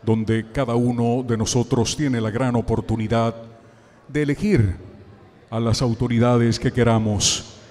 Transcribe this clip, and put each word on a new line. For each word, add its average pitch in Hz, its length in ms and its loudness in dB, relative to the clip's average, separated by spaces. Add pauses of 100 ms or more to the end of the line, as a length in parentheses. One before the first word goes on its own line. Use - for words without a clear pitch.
donde 110 480 0
cada 120 240 -2
uno 120 520 0
de 113 100 0
nosotros 117 580 0
tiene 131 260 0
la 110 100 -2
gran 120 240 -2
oportunidad 113 800 0 (720)
de 143 140 -4
elegir 143 540 2 (760)
a 113 100 -4
las 117 220 0
autoridades 117 800 2
que 127 120 -2
queramos. 110 840 0 (180)